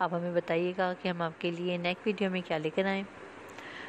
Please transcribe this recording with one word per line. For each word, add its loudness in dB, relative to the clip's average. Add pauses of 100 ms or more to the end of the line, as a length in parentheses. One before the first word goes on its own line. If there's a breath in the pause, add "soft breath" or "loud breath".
आप 2
हमें 0
बताइएगा 4
कि -2
हम 0
आपके 0
लिए 0
next 0
video 2
में 0
क्या 0
लेकर 2
आएँ। 0 (840 loud breath)